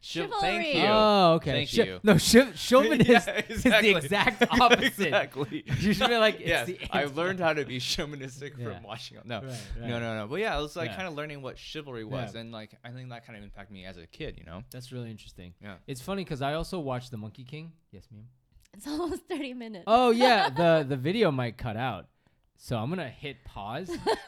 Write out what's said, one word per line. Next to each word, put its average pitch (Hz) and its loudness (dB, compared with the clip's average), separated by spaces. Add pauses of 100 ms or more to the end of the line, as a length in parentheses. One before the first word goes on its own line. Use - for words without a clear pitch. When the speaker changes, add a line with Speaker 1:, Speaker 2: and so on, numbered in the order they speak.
Speaker 1:
Chiv-, - -6
Speaker 2:
Chivalry. 427 -4
Speaker 1:
thank - -2
you. - 2
Speaker 3:
Oh, 208 6
okay. 156 -2 (160)
Speaker 1:
Thank - -10
Speaker 3:
Chi-, 226 4 (100)
Speaker 1:
you. 90 -10
Speaker 3:
no, 202 8
chiv-, 233 6
Speaker 1:
<laughs> - -
Speaker 3:
chauvinist 262 6 (180)
Speaker 1:
Yeah, 208 -4
Speaker 3:
is 214 -6
the 262 4
Speaker 1:
exactly. 214 6
Speaker 3:
exact 202 0
Speaker 1:
<laughs> 240 4
Speaker 3:
opposite. 233 4
Speaker 1:
Exactly. 143 -2
Speaker 3:
<laughs> 127 0
You 196 2
should 240 2
be 240 2
like, 220 4
It's - -8
Speaker 1:
Yes, 143 0
Speaker 3:
the 185 -10 (140)
Speaker 1:
I 139 0
learned 175 -4
Speaker 3:
anti- 175 -2
Speaker 1:
how 156 4
to 147 -2
be 127 -8
chauvinistic 135 -8
Speaker 3:
Yeah. 113 -8
Speaker 1:
from 90 -14
watching. 104 -14
No. 117 -8
Speaker 3:
Right, - -12 (360)
Speaker 1:
No, - -10 (120)
Speaker 3:
right. 117 -4
Speaker 1:
no, 113 -6
no. 104 -8
But 160 -6
yeah, 208 -4
I 147 -4
was, 151 -8
like, 165 -6
Speaker 3:
Yeah. 95 -10
Speaker 1:
kinda 185 -8
learning 147 -10
what 127 -12
chivalry 131 -12
was, 107 -8
Speaker 3:
Yeah. 113 -10
Speaker 1:
and, 113 -14
like, 107 -16 (100)
I 120 -14
think 127 -14
that 117 -16
kind 117 -18
of 104 -18
impacted 101 -20
me 92 -16
as 92 -16
a 82 -18
kid, 120 -14
you 87 -20
know? 82 -14
Speaker 3:
That's 127 -18
really 120 -12
interesting. 90 -18
Speaker 1:
Yeah. 101 -16 (100)
Speaker 3:
It's 127 -12
funny 190 -8
'cause 139 -8
I 143 -2
also 165 -8
watched 127 -8
The 123 -12
Monkey 107 -14
King. 151 -16 (180)
Yes, 92 -20
ma'am. 107 -20 (460)
Speaker 2:
It's 208 -18
<laughs> - -
almost 302 -6
thirty 269 -8
minutes. 226 -14
Speaker 3:
Oh, 240 6
yeah, 233 6
Speaker 2:
<laughs> 127 -8 (280)
Speaker 3:
the, - -
the 143 -2
video 175 2
might 123 -4
cut 110 -6
out. 113 -6 (500)
So - -6
I'm 113 -4
gonna 170 -6
hit 139 -14
pause 123 -10 (380)